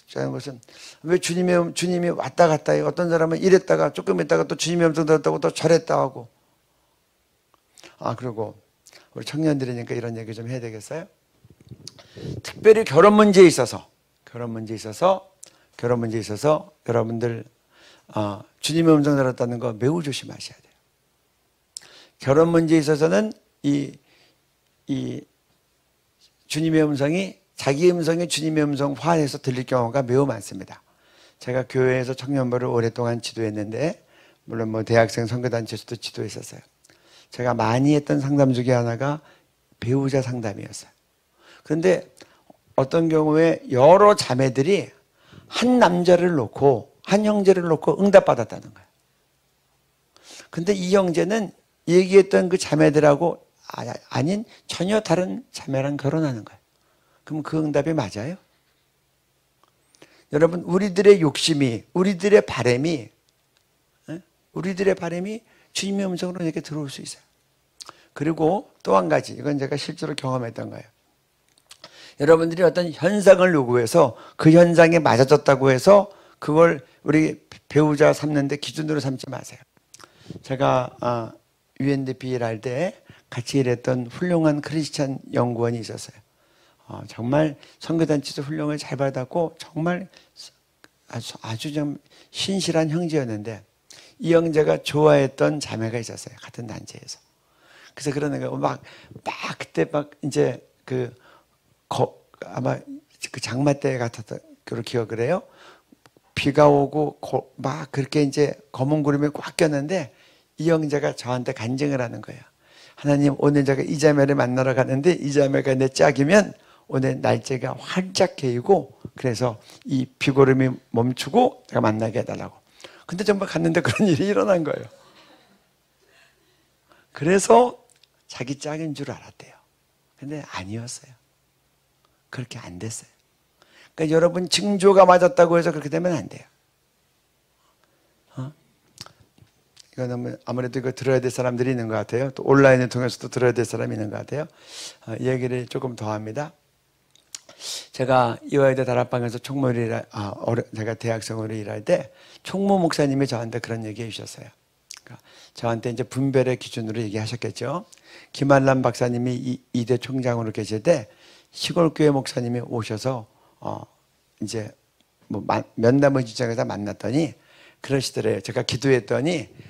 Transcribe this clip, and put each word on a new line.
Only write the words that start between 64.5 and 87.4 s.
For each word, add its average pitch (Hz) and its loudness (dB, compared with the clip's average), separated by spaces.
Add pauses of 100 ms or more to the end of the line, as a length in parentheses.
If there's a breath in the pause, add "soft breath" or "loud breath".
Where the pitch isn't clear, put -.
우리들의 190 -2
바램이 185 -8 (300 soft breath)
주님의 196 -4
음성으로 180 -6
이렇게 160 -4
들어올 147 -8
수 - -14
있어요. - -16 (920 loud breath)
그리고 160 -2 (120)
또 190 2
한 185 2
가지, 135 0
이건 139 -4
제가 135 -4
실제로 151 -8
경험했던 120 -8
거예요. 107 -16 (1400 loud breath)
여러분들이 165 4
어떤 170 2
현상을 185 4
요구해서 120 2 (220 loud breath)
그 - 6
현상에 165 8
맞아졌다고 135 4
해서 190 6 (280 soft breath)
그걸 160 2 (180 soft breath)
우리 156 2 (280)
배우자 147 4
삼는데 147 -2
기준으로 156 -6
삼지 131 -8
마세요. - -14 (840 loud breath)
제가, 131 -2
아, 117 -4 (480)
유엔디피 135 -4
일할 117 -4
때 139 -6 (300 soft breath)
같이 - -4
일했던 123 -2
훌륭한 160 0
크리스찬 143 -4 (120)
연구원이 120 -2
있었어요. - -14 (720)
어, 101 -14
정말 135 -4 (220 soft breath)